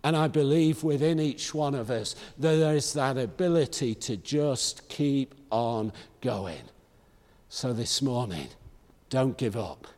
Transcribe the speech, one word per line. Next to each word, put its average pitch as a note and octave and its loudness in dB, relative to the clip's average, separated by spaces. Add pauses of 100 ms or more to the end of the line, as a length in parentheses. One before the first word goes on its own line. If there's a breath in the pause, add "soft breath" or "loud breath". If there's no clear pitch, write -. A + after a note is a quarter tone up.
And D#3+ 2
I D#3 4
believe D3+ 4
within D#3 2
each D3+ -2
one D3 0
of A#2 -4
us A2 -4 (240 loud breath)
that D#3+ 4
there D#3 4
is C#3+ 0
that C3+ 0
ability C#3 0
to A2+ -6
just C#3+ -2
keep C#3 0 (160)
on A2+ 0 (280 loud breath)
going. F#2+ -6 (800 soft breath)
So B2+ -4
this A2+ -2
morning, A#2 -2 (600)
don't C3 0
give A2+ -2
up. F#2 -8